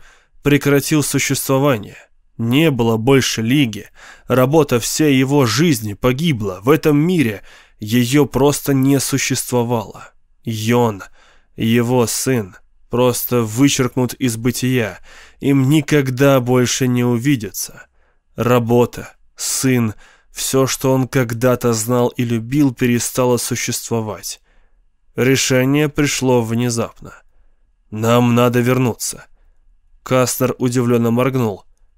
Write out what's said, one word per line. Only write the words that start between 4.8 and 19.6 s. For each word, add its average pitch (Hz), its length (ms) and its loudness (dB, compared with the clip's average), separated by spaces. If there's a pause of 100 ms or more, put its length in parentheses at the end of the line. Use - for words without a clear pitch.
всей 147 360 0
его 135 300 2
жизни 110 480 0
погибла 123 680 -2
в 110 60 -4
этом 151 300 2
мире. 147 440 0 (360)
Ее 123 480 2
просто 139 480 0
не 135 260 2
существовало. 120 1080 -4 (340)
Йон, 113 640 0 (520)
его 117 500 2
сын, 110 500 -4 (340)
просто 120 520 0
вычеркнут 123 720 0
из 120 220 -4
бытия. 120 640 -2 (420)
Им 139 280 2
никогда 139 720 2
больше 127 480 0
не 123 160 0
увидеться. 120 800 -4 (480)
Работа, 120 800 0 (220)
сын, 123 580 -2 (400)